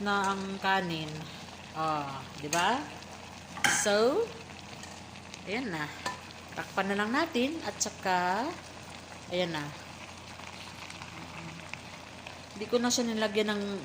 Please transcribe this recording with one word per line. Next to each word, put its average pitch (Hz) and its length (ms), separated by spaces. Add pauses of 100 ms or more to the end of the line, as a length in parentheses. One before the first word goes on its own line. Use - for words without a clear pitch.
na 202 320
ang 196 80 (160)
kanin. 185 480 (720)
Ah, 151 420 (240)
di 147 80
ba? 196 320 (1040)
So, 240 420 (1200)
ayan 226 240
na. 151 160 (720)
Takpan 190 320
na 202 80
lang 214 160
natin 285 480
at 208 160
saka, 190 680 (840)
ayan 175 240
na. 151 80 (3000)
Hindi 214 80
ko 233 160
na 247 80
siya 240 160
nilagyan 214 480
ng 202 80 (220)